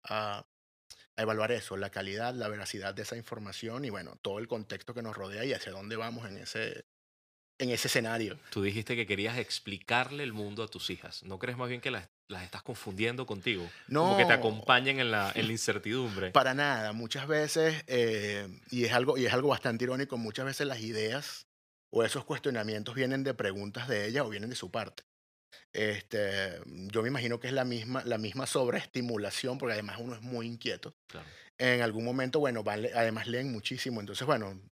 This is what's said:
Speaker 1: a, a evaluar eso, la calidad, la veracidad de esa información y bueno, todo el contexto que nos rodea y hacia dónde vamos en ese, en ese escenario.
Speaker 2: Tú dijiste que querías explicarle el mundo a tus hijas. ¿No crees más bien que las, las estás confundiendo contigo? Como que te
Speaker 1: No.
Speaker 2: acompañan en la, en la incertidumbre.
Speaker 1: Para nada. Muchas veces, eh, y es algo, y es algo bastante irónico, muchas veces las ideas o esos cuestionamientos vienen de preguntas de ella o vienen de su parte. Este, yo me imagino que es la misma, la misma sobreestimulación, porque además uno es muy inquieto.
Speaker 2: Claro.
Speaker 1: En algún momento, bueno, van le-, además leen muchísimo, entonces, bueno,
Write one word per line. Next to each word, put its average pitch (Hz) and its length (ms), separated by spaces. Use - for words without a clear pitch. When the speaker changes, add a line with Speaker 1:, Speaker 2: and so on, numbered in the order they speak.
Speaker 1:
a, 107 360
a 110 40
evaluar 110 300
eso, 107 260
la 98 140
calidad, 101 420
la 117 140
veracidad 101 480
de 104 80
esa 117 140
información 113 680
y 127 60
bueno, 90 320
todo 101 160
el 117 80
contexto 107 480
que 123 80
nos 107 120
rodea 104 300
y 139 80
hacia 110 180
dónde 101 240
vamos 113 340
en 98 80
ese, 110 480
en 127 120
ese 117 160
escenario. 113 500
Speaker 2:
Tú 104 100
dijiste 104 340
que 117 120
querías 104 300
explicarle 123 840
el 123 100
mundo 104 300
a 110 40
tus - 240
hijas. 82 320
¿No 95 160
crees 123 180
más 123 100
bien 120 140
que 135 100
las, 104 160
las 92 140
estás 92 180
confundiendo 117 640
contigo? 98 420
Como 165 240
que 196 80
te 175 60
Speaker 1:
No. 117 60
Speaker 2:
acompañan 123 640
en 123 120
la, 101 240
en 110 120
la 110 40
incertidumbre. 104 800
Speaker 1:
Para 131 220
nada. 131 400
Muchas 117 340
veces, 156 600
eh, 104 600
y 123 160
es 117 80
algo, 127 240
y 127 80
es 107 80
algo 131 160
bastante 123 360
irónico, 131 320
muchas 117 280
veces 135 220
las 127 120
ideas 110 680
o 117 120
esos 135 200
cuestionamientos 113 720
vienen 131 300
de 135 100
preguntas 104 540
de 107 180
ella 123 180
o 113 60
vienen 104 220
de 123 40
su 92 140
parte. 101 320
Este, 98 920
yo 98 360
me 113 60
imagino 120 320
que 123 80
es 131 60
la 131 120
misma, 123 400
la 117 140
misma 110 260
sobreestimulación, 120 1120
porque 127 160
además 104 260
uno 120 140
es 110 80
muy 120 240
inquieto. 117 480
Speaker 2:
Claro. 78 180
Speaker 1:
En 123 220
algún 113 240
momento, 127 340
bueno, 123 240
van 104 200
le-, 120 100
además 113 340
leen 127 240
muchísimo, 120 480
entonces, 101 280
bueno, 101 340